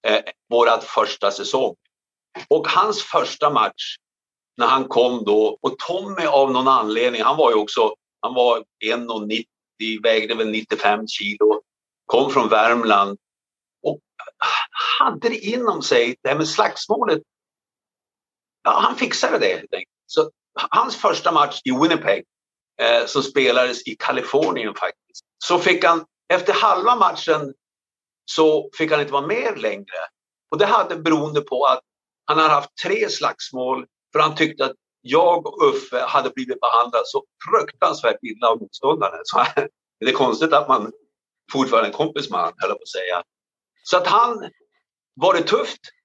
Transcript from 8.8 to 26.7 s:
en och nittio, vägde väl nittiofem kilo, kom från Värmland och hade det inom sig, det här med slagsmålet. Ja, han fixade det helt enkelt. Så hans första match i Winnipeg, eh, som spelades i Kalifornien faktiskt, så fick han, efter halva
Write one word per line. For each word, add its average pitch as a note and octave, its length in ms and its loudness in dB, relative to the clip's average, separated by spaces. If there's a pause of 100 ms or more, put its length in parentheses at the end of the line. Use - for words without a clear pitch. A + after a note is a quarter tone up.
en A#2 260 -4
och G#2+ 180 -6
nittio, A2 760 -8
vägde A2 320 2
väl A2 160 -2
nittiofem G#2+ 580 -2
kilo, G#2 540 0 (440)
kom C3+ 240 2
från A#2+ 180 2
Värmland G#2+ 680 2 (640)
och D3+ 180 -4 (1000)
hade A#3 300 0
det A3+ 100 -2
inom G#3+ 440 -4
sig, B2 400 2
det C3 60 -2
här C#3+ 80 0
med D#3 120 -2
slagsmålet. - 720 -2 (1400)
Ja, - 80 2
han - 260 2
fixade - 420 -2
det A2 80 2
helt - 280 -4
enkelt. - 180 -12 (140)
Så D#3 240 0 (400)
hans A#3+ 260 0
första F3 360 0
match D3 320 0
i C3 60 -4
Winnipeg, B2+ 540 0 (560)
eh, A#2 260 2
som C#3 160 -2
spelades B2+ 640 0
i - 120 -12
Kalifornien B2+ 760 -2
faktiskt, - 500 -10 (200)
så F3+ 140 0
fick F3 260 0
han, E3+ 200 2 (280)
efter F3+ 200 2
halva G#3 440 2